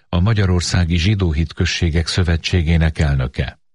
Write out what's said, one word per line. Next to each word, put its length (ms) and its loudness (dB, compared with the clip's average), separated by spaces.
a 100 -2
Magyarországi 760 0
Zsidó 340 0
Hitközségek 760 -2
Szövetségének 920 0
elnöke. 600 -2